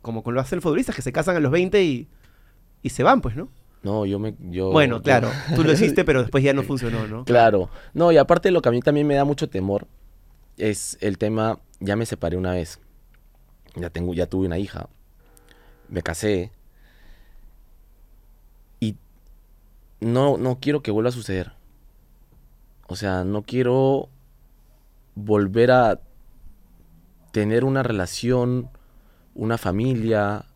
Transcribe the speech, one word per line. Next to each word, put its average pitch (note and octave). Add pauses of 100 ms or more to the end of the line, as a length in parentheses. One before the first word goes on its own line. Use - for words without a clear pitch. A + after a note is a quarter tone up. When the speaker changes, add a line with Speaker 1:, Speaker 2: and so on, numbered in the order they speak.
Speaker 1:
como A2+
con A#2+
lo C3
hacen C3
los -
futbolistas, E3+
que -
se B2+
casan F3
a E3
los C#3
veinte F#3
y, C3 (720)
y B2
se -
van, A3+
pues, B2
¿no? E3 (340)
Speaker 2:
No, G#2
yo G2
me... G#2+
Yo, F2+
Speaker 1:
Bueno, C3
Speaker 2:
yo G2+
Speaker 1:
claro, A#2+ (280)
tú D#3+
lo D#3
Speaker 2:
<laughs> -
Speaker 1:
hiciste, F#3
pero C3+
después C3+
ya C#3
no C#3
funcionó, A#2
¿no? A2+
Speaker 2:
Claro. A2+ (220)
No, E3+
y D#3+
aparte F3+
lo E3+
que B2+
a A#2
mí A#2+
también D3
me C#3+
da C#3
mucho C#3+
temor G2 (680)
es -
el G2+
tema, A2 (220)
ya G2
me A2+
separé F2
una F#2
vez, F2 (960)
ya F2
tengo, F2
ya E2+
tuve F#2+
una E2+
hija, F#2+ (1000)
me F2+
casé, F2+ (2250)
y A2 (1040)
no, B2
no B2
quiero C#3+
que A2+
vuelva A2
a -
suceder. G2 (1300)
O F2+
sea, F#2
no G#2
quiero C3 (1040)
volver G#2
a A#2+ (1300)
tener A2
una C3+
relación, B2 (640)
una A2+
familia G#2+